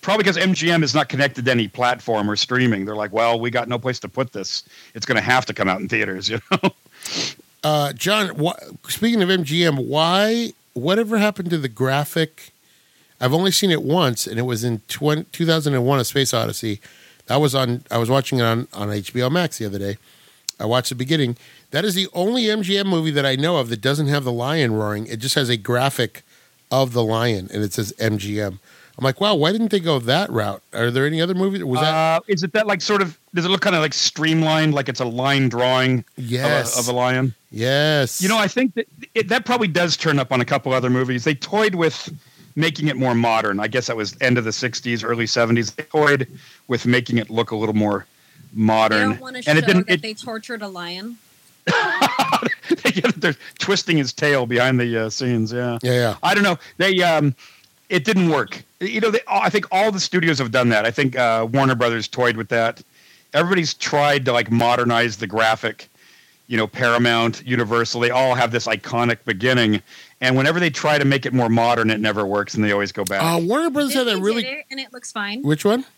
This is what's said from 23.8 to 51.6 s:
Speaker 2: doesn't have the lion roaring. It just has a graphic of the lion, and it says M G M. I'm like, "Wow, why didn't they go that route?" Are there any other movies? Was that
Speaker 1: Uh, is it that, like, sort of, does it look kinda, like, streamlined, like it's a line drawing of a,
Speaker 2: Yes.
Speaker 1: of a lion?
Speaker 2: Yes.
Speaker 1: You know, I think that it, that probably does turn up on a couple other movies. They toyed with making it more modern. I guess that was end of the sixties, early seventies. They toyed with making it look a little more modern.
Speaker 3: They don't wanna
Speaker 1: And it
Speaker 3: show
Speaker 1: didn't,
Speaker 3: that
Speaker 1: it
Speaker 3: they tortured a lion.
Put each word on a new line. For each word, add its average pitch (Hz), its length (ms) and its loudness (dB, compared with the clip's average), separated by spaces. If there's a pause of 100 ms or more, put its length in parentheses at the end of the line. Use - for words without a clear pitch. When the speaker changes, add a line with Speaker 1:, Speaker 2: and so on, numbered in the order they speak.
Speaker 2:
doesn't 143 260 0
have 143 180 0
the 123 80 -2
lion 123 400 0
roaring. 107 340 -2
It 113 120 -10
just 127 160 -4
has 131 140 0
a 120 80 0
graphic 120 680 -2 (480)
of 131 220 2
the 120 100 0
lion, 110 500 0
and 104 120 -4
it 98 80 -6
says 104 260 -6
M 110 200 0
G 104 220 -6
M. 98 200 -6 (380)
I'm 120 60 -6
like, 131 180 0
"Wow, 208 120 2
why 156 180 2
didn't 220 180 0
they 202 100 0
go 160 180 0
that 131 320 0
route?" 104 320 -4 (120)
Are 117 160 0
there 131 160 0
any 160 140 -2
other 175 140 -2
movies? 190 300 -2
Was 143 160 -2
that 156 140 2
Speaker 1:
Uh, 160 340 2
is 180 140 0
it 180 100 -6
that, 214 140 2
like, 202 160 -2
sort 208 180 0
of, 175 180 -4 (160)
does 170 120 0
it - 20 -2
look 190 140 0
kinda, 180 180 2
like, 151 140 -2
streamlined, 156 800 2
like 139 160 -2
it's 123 100 -6
a 123 60 -2
line 131 420 2
drawing 127 520 2
of - 40 -12 (140)
a, 135 40 -8
Speaker 2:
Yes. 127 560 -2
Speaker 1:
of 120 100 -2
a 123 40 -2
lion? 127 420 0 (160)
Speaker 2:
Yes. 139 680 0
Speaker 1:
You 190 80 2
know, 226 100 2
I 202 100 2
think 247 260 -2
that 233 120 -4 (280)
it, 220 140 0
that 233 180 0
probably 240 220 0
does 165 280 0
turn 151 220 0
up 127 120 -2
on 123 120 2
a - 20 2
couple 131 300 0
other 127 160 2
movies. 127 340 0
They 156 100 2
toyed 202 400 0
with 165 380 -2 (420)
making 151 340 0
it 135 100 -2
more 127 160 2
modern. 113 460 2
I 110 60 -2
guess 120 200 -2
that 120 100 -4
was 107 240 -6
end 123 160 4
of 117 80 0
the 110 80 -2
sixties, 117 500 -4
early 117 240 -2
seventies. 117 440 2
They - 140 -12
toyed 143 440 2 (400)
with 123 160 -2
making 123 320 2
it 110 140 -2
look 113 200 -2
a 110 60 -6
little 107 180 -2
more 104 300 0 (480)
modern. 110 460 4
Speaker 3:
They 104 160 2
don't 104 80 -8
wanna - 240 -12
Speaker 1:
And 151 120 4
it 165 40 2
Speaker 3:
show - 60 0
Speaker 1:
didn't, 185 180 4
Speaker 3:
that 185 80 2
Speaker 1:
it 156 80 -2
Speaker 3:
they 220 100 -8
tortured 220 480 -10
a 208 80 -10
lion. 185 480 -12 (480)